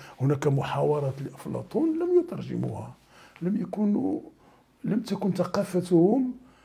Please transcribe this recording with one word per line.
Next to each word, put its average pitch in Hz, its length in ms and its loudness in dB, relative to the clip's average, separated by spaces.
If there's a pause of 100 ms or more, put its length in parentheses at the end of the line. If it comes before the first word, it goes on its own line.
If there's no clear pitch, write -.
(220)
هناك 139 260 2
محاورات 139 720 0
لأفلاطون 311 800 -4
لم 349 200 4
يترجموها، - 760 -4 (460)
لم 180 200 0
يكونوا، 202 580 0 (640)
لم 190 160 0
تكن 196 320 -2
ثقافتهم، 180 1040 2 (320)